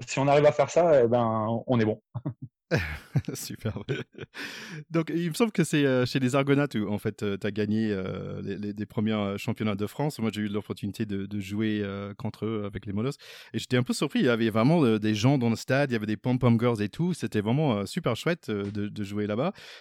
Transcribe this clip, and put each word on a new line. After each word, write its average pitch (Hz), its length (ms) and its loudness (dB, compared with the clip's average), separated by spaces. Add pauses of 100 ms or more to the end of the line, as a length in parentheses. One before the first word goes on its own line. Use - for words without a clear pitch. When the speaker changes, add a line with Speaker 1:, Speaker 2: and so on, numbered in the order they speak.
Speaker 1:
si - 140 -4
on 135 80 2
arrive 147 180 6
à 143 60 8
faire 139 180 2
ça, 160 360 6
eh - 20 4
ben, 113 400 2 (180)
on 120 140 2
est 110 60 4
bon. - 160 -2 (120)
<laughs> - 380 -10 (200)
Speaker 2:
<laughs> 90 640 -4
Super. - 420 -8 (1120)
Donc, 160 240 -2
il 170 160 -2
me 151 40 -6
semble 233 180 0
que 175 120 2
c'est, 147 220 2
euh, 127 200 4
chez 139 140 0
les 127 160 0
Argonautes 139 400 2
où, 101 140 -2
en 104 80 -2
fait, 104 240 -4
euh, 101 160 -2
t'as 104 140 -2
gagné, 107 400 0
euh, 98 500 -6
les, 101 160 -6
les, 104 160 -6
les 104 120 -6
premiers, 110 280 -2
euh, 101 240 -2
championnats 110 380 -4
de 101 100 -2
France. 147 340 -4
Moi, 113 140 -2
j'ai 107 80 -4
eu 107 60 -2
l'opportunité 101 580 -6
de, 98 200 -6
de 104 140 -8
jouer, 104 440 -2
euh, 101 320 -8
contre 107 300 -8
eux 110 200 -4
avec 101 220 -10
les 98 60 -6
Molosses. 117 240 -2 (360)
Et 113 60 -2
j'étais 123 180 0
un 123 60 4
peu 233 100 -2
surpris. - 260 0
Il 185 60 4
y 123 40 6
avait 113 200 4
vraiment, 135 340 4
euh, 110 140 4
des 107 160 2
gens 127 240 4
dans 117 140 2
le 110 40 2
stade, 131 360 0
il - 20 0
y - 20 0
avait 107 120 -2
des 107 100 -2
pom-pom 123 420 4
girls 117 220 2
et 104 80 0
tout. 175 240 -2
C'était 110 280 -2
vraiment, 123 360 2
euh, 98 80 -2
super 131 300 -2
chouette, - 340 -4
euh, 101 220 -4
de, 104 160 -4
de 101 160 -8
jouer 104 240 -4
là-bas. 123 260 -2 (280)